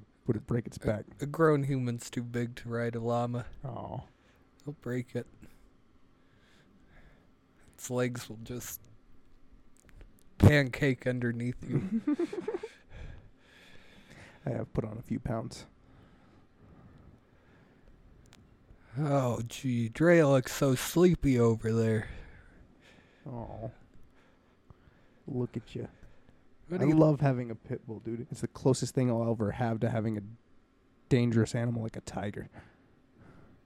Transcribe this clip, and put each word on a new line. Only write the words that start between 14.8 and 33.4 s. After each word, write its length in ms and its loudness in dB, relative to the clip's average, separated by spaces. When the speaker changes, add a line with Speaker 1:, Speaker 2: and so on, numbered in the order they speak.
Speaker 1:
on 120 -10
a 40 -12
few 180 -6
pounds. 460 -6
Speaker 2:
Oh, 480 2
gee. 420 -2
Dre 340 6
looks 300 4
so 220 2
sleepy 640 4
over 320 4
there. 360 2
Speaker 1:
Aw. 400 -10
Look 300 -6
at 180 -12
you. 120 -8
Speaker 2:
What 120 -4
Speaker 1:
I 40 2
Speaker 2:
do 40 6
you 60 4
Speaker 1:
love 240 8
having 320 2
a 40 -6
pit 300 -8
bull, 140 -10
dude. 320 -8
It's 100 -8
the 60 -2
closest 480 0
thing 160 2
I'll 180 0
ever 220 0
have 300 -2
to 80 0
having 280 -2
a 40 -6
dangerous 440 4
animal 300 -2
like 140 -8
a 40 -10
tiger. 480 -8